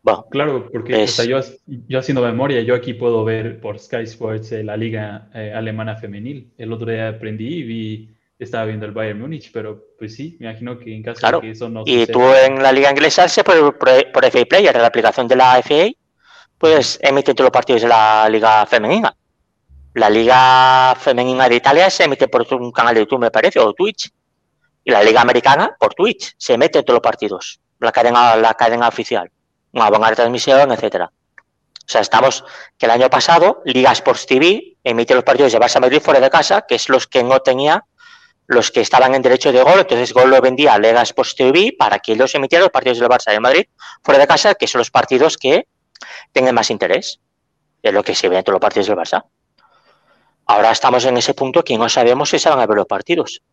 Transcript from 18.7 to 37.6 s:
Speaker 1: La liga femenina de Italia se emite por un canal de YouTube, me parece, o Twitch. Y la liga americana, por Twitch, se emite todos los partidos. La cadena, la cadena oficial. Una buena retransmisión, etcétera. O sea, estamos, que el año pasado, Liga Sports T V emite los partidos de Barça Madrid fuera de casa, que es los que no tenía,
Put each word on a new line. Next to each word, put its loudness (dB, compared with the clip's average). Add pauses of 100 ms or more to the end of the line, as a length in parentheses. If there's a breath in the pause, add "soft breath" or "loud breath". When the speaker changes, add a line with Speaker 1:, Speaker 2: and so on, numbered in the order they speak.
Speaker 1:
La 2
liga 4
femenina -2
de 2
Italia 2
se -2
emite 0
por -2
un -8
canal 0
de 2
YouTube, -2
me 0
parece, 0
o 2
Twitch. -6 (720)
Y -4
la 4
liga 4
americana, 2
por -2
Twitch, -4
se -4
emite 0
todos 2
los 0
partidos. -6 (200)
La -2
cadena, 2
la 2
cadena 0
oficial. -6 (400)
Una 0
buena 2
retransmisión, 2
etcétera. -4
O -20
sea, 0
estamos, 0 (340 loud breath)
que -2
el 2
año 2
pasado, 2
Liga 2
Sports -2
T 0
V -2
emite 0
los 2
partidos 2
de 2
Barça 2
Madrid 2
fuera 2
de 4
casa, 0
que -2
es -8
los 0
que -2
no 2
tenía, 0 (600 soft breath)